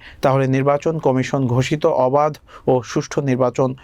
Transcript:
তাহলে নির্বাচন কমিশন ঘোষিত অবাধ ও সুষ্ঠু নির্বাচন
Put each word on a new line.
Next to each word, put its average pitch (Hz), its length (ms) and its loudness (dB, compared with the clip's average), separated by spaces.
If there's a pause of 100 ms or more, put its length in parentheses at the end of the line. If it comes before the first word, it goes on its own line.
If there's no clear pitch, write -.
(220)
তাহলে 135 240 2
নির্বাচন 143 520 0
কমিশন 131 480 0
ঘোষিত 131 400 0
অবাধ 143 520 0 (280)
ও 127 160 2
সুষ্ঠু - 380 -6
নির্বাচন 131 640 0